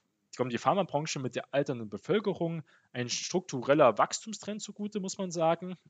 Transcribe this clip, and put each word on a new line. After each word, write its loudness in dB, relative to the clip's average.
kommt -2
die 0
Pharmabranche 0
mit -4
der -8
alternden -2
Bevölkerung, -2
ein -4
struktureller 4
Wachstumstrend -2
zugute, -6
muss -6
man -4
sagen. 0